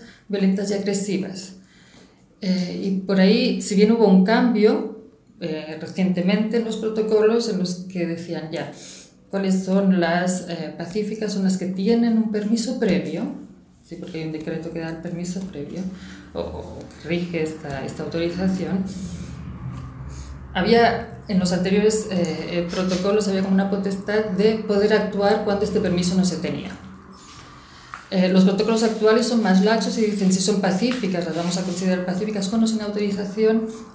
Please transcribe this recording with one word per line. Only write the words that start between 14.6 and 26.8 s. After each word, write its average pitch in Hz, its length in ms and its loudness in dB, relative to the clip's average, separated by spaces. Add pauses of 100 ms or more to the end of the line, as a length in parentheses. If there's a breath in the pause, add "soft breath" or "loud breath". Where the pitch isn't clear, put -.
que 165 80 -8
da 165 100 -8
el 165 80 -8
permiso 175 440 -8
previo, 147 400 -10 (520 loud breath)
o, 85 60 -8
o - 400 -10 (220)
que 147 80 -14
rige 175 340 -4
esta, 139 420 -8
esta 139 180 -10
autorización. 175 800 -2 (1700 loud breath)
Había 226 760 4
en 196 100 2
los 180 140 2
anteriores, 196 580 4
eh, 190 60 -2 (360)
eh, 175 200 -2
protocolos, 190 560 0
había 190 160 0
como 190 100 2
una 196 160 2
potestad 202 560 -2 (100)
de 220 200 4 (120)
poder 202 260 4
actuar 202 520 2
cuando 202 180 0
este 202 160 0
permiso 180 360 0
no 185 100 4
se 156 120 -2
tenía. - 340 -6 (1400 loud breath)